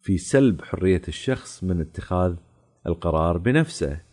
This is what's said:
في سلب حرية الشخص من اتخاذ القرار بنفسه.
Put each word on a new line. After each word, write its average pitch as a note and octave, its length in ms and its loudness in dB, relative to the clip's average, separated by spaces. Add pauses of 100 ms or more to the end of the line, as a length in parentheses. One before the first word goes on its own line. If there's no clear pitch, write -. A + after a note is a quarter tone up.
في F#2+ 160 0
سلب B2+ 440 2
حرية F#2 460 2
الشخص - 560 -6
من F2+ 180 0
اتخاذ F2+ 540 -2 (520)
القرار E2+ 500 0
بنفسه. F2+ 640 0 (140)